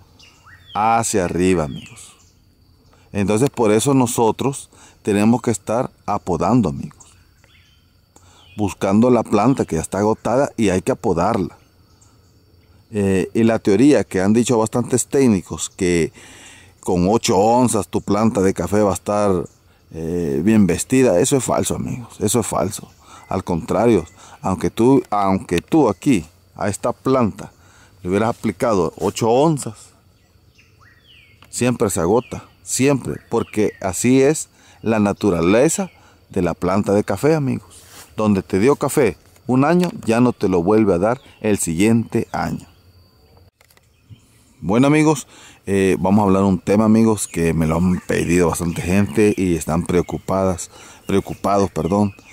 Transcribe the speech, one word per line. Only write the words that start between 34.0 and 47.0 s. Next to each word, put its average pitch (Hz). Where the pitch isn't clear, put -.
es 143
la 110
naturaleza 104
de 95
la 82
planta 95
de 101
café, 143
amigos. 127
Donde 104
te -
dio 120
café 135
un 127
año, 175
ya 113
no 123
te -
lo 92
vuelve 104
a 85
dar 113
el 104
siguiente 110
año. 85
Bueno, 117
amigos, 151
eh, 95
vamos 95
a 104
hablar 95
un 98
tema, 104
amigos, 110